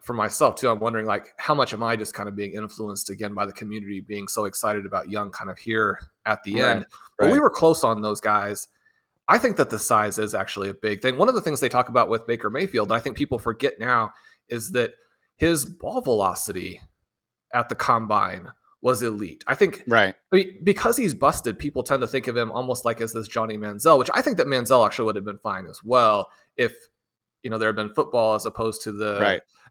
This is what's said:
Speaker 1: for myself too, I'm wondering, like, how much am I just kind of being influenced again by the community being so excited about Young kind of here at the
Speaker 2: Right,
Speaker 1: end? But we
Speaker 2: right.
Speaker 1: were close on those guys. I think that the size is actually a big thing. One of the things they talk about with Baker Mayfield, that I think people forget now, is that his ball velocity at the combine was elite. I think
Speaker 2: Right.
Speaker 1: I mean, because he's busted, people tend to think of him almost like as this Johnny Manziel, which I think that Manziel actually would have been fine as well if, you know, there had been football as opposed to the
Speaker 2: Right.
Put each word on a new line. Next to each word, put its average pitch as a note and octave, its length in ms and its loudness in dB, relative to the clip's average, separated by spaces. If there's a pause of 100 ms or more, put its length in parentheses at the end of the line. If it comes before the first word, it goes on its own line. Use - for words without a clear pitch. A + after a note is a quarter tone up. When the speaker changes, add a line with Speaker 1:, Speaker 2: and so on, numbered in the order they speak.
Speaker 1:
for - 120 -10
myself A2+ 420 0
too, B2+ 140 0
I'm A2 100 0
wondering, A2+ 260 -2
like, G#2 320 -4
how - 160 -2
much C#3 200 0
am A2 100 -6
I A#2 120 0
just G#2+ 180 -8
kind G#2 160 -8
of G2+ 60 -12
being G2+ 180 -6
influenced G#2 560 -8
again G2+ 240 -8
by G2+ 120 -2
the G2 80 -12
community G2+ 480 -10
being G2+ 260 -10
so G#2+ 180 -2
excited G#2 400 -4
about F#2 240 -6
Young G#2 220 -4
kind G2 180 -10
of F2+ 80 -12
here A2 420 -2 (260)
at G#2+ 180 -2
the G2+ 120 -6
Speaker 2:
Right, A#2+ 80 2
Speaker 1:
end? A#2 220 0 (320)
But - 100 4
we - 60 6
Speaker 2:
right. C#4+ 80 6
Speaker 1:
were C4+ 80 6
close E3 340 4
on A2+ 180 2
those G#2+ 200 -2
guys. G#2 460 0 (600)
I G#3 100 6
think A3+ 200 2
that C#3 120 4
the A2 100 -6
size G#2+ 400 2
is G#2+ 160 -2
actually G2 340 -4
a G2 40 -6
big G#2 280 -4
thing. B2+ 160 0
One G3 120 6
of B3+ 60 0
the G#3+ 60 0
things D3 180 -2
they C3 100 2
talk B2 200 2
about A#2 200 4
with A2+ 180 -2
Baker A2+ 220 -2
Mayfield, A#2+ 400 -2
that A2 60 2
I A#2 40 0
think C3 160 -6
people C3+ 240 -4
forget A#2+ 400 -2
now, A2+ 320 0 (380)
is A2 220 -6
that A#2+ 220 0 (440)
his D#3 280 2
ball - 360 -8
velocity F#2+ 800 -2 (720)
at A#2+ 160 0
the A#2 60 -4
combine G2+ 720 0 (320)
was B2 200 2
elite. G#2 460 -6
I C3 80 0
think - 320 0
Speaker 2:
Right. G#2+ 260 6 (180)
Speaker 1:
I F#3+ 40 4
mean, F#3 280 2
because G3+ 340 2
he's G#3 160 0
busted, A#2+ 440 0
people C#3+ 260 -4
tend C3+ 180 0
to A#2+ 60 -2
think C3 200 -4
of A#2+ 80 -4
him A#2 160 -2
almost B2+ 320 -4
like A#2 160 -2
as A2+ 140 -4
this A2 160 -8
Johnny A2 280 -2
Manziel, G#2+ 400 4
which B2+ 160 2
I A#3+ 80 2
think C4 160 0
that D#3+ 100 2
Manziel B2+ 380 4
actually G#2+ 200 -2
would G#2+ 100 0
have G2 100 -6
been G#2 140 -10
fine F#2+ 280 -8
as - 160 -20
well G#2+ 460 4 (280)
if, A#2+ 160 0 (680)
you B2+ 60 -8
know, A2 80 -4
there A2 120 2
had G#2 80 -2
been G#2 160 -6
football A2+ 420 2
as G#2+ 100 -6
opposed A2+ 380 -4
to A2+ 80 -6
the G#2 300 -4
Speaker 2:
Right. G2+ 200 2 (300)